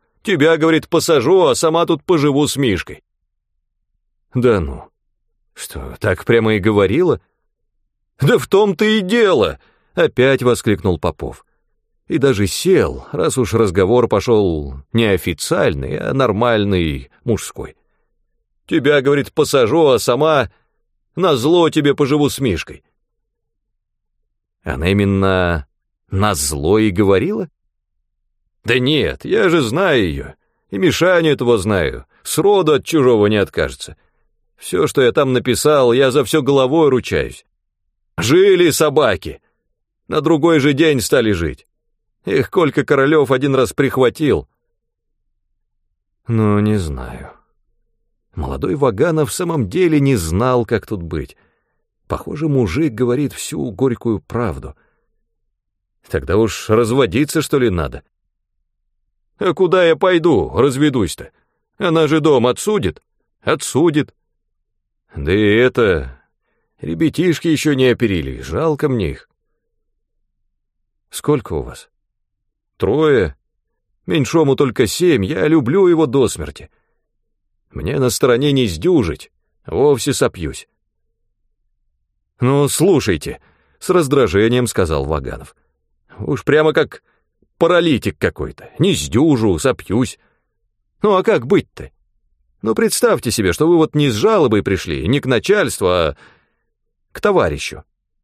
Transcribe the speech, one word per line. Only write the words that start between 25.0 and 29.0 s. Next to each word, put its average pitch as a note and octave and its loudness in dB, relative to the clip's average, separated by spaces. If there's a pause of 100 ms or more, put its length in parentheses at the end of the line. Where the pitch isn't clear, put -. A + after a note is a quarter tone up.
назло F#2 0
и A2 2
говорила? G#2+ 0 (1120)
«Да A#2+ 0
нет, B2 -2